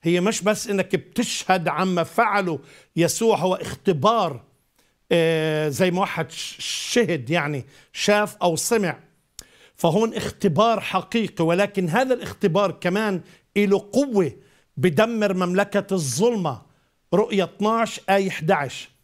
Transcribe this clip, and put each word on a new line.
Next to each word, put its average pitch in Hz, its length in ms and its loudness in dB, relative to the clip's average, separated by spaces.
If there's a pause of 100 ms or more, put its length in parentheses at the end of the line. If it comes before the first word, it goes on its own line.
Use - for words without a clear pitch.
هي 175 180 2
مش 214 220 -2
بس 208 260 -2
إنك 190 280 -2
بتشهد 180 720 -2
عما 175 360 0
فعله 196 540 0 (380)
يسوع، 226 400 2
هو 185 180 0
اختبار، 185 920 -2 (680)
آه، 160 560 2
زي 180 220 0
ما 180 100 0
واحد 180 300 -4
ش-، - 260 -12 (360)
شهد، 151 380 0
يعني 147 340 -2 (280)
شاف 208 440 0
أو 175 200 0
سمع، 202 420 -2 (760)
فهون 214 400 0
اختبار 208 680 0
حقيقي، - 640 -2
ولكن 185 440 0
هذا 254 260 2
الاختبار 190 560 -2
كمان 190 500 -2 (360)
له 196 360 2
قوة، 226 400 2 (440)
بدمر 208 580 2
مملكة 196 600 0
الظلمة، 165 680 -2 (520)
رؤيا 202 300 2
اثناعش 214 560 -2 (100)
آية 196 180 4
احدعش 156 640 -2 (140)